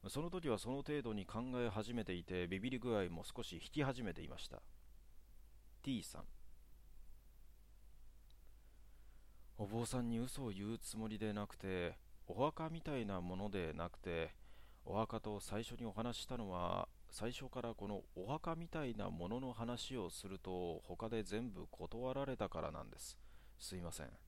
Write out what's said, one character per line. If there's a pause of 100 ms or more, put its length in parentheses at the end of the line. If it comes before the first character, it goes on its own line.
そ
の
時
は
そ
の
程
度
に
考
え
始
め
て
い
て、
ビ
ビ
り
具
合
も
少
し
引 (100)
き
始
め
て
い
ま
し
た。 (1200)
T
さ
ん、 (3250)
「お
坊
さ
ん
に
嘘
を
言
う
つ
も
り
で
な
く
て、 (300)
お
墓
み
た
い
な
も
の
で
な
く
て、 (480)
お
墓
と
最
初
に
お
話
し
し
た
の
は、 (220)
最
初
か
ら
こ
の (100)
お
墓
み
た
い
な
も
の
の
話
を
す
る
と、
他
で
全
部
断
ら
れ
た
か
ら
な
ん
で
す。 (400)
す
い
ま
せ
ん。」 (120)